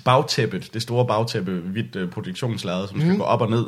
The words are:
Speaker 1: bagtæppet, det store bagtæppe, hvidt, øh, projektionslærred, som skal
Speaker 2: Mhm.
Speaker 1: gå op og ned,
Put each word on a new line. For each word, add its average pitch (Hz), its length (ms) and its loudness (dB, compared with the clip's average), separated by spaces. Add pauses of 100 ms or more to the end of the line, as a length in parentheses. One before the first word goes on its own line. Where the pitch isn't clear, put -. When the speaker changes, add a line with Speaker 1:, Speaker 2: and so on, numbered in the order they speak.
Speaker 1:
bagtæppet, 127 680 2
det 117 80 -4
store 120 240 2
bagtæppe, 107 460 0
hvidt, 95 440 -4
øh, 92 140 -4
projektionslærred, 98 760 -4
som 101 120 -10
skal 160 100 4
Speaker 2:
Mhm. 196 80 4
Speaker 1:
gå - 60 -2
op 117 160 4
og 110 100 2
ned, 113 180 2